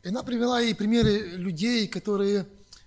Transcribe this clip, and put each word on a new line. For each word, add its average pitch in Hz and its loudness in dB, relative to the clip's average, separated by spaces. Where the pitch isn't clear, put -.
И 180 -10
она 240 -4
привела 240 0
ей 233 2
примеры 214 2
людей, 196 -2
которые 202 -2